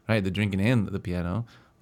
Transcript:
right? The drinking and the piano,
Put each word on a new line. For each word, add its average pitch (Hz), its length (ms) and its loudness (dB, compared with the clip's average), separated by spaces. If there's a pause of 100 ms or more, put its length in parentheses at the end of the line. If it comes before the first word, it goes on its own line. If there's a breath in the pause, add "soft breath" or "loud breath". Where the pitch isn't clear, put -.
right? 110 160 2
The 95 80 0
drinking 98 300 0
and 113 260 4
the 95 120 -6
piano, 87 460 -4 (360 soft breath)